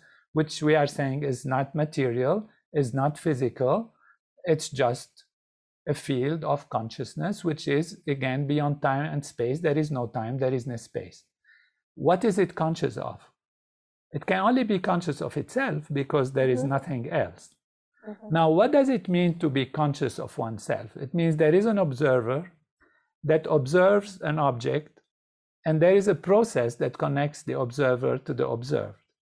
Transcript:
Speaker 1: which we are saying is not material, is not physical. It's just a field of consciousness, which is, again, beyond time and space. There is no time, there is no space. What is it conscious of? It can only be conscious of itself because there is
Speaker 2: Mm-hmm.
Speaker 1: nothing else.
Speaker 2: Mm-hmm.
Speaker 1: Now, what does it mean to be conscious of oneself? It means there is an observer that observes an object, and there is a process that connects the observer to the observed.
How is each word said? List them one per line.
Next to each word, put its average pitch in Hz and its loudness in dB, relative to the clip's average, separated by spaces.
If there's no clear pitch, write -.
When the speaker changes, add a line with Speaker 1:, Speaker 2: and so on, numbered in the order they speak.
Speaker 1:
which 156 -2
we 151 4
are 147 4
saying 139 -4
is 135 -4
not 131 -2
material, 147 0
is 135 0
not 139 -2
physical. 135 -2
It's 160 0
just 127 -4
a 147 -2
field 147 -4
of 143 -4
consciousness, 143 -6
which 156 -4
is, 151 0
again, 139 -2
beyond 147 0
time 143 0
and 147 -4
space. 127 -2
There 151 2
is 151 0
no 123 -2
time, 117 -6
there 131 0
is 123 -4
no 120 -6
space. - -12
What 175 0
is 202 2
it 180 0
conscious 160 -2
of? - -10
It - -8
can 190 2
only 247 4
be 208 2
conscious 175 -2
of - -6
itself 151 -2
because 139 0
there 131 2
is 127 2
Speaker 2:
Mm-hmm. 135 -2
Speaker 1:
nothing 135 -4
else. 104 -4
Speaker 2:
Mm-hmm. 214 -16
Speaker 1:
Now, 160 4
what 202 4
does 277 4
it 247 0
mean 175 2
to 165 0
be 135 0
conscious 143 -2
of - -10
oneself? 113 -6
It - -8
means 165 2
there 156 6
is 202 4
an 214 2
observer 131 0
that 156 2
observes 180 2
an 156 -2
object, 135 -2
and 156 2
there 185 8
is 196 4
a 196 4
process 175 2
that 131 -4
connects 143 -2
the 127 -4
observer 127 0
to 131 -8
the 131 0
observed. 120 -4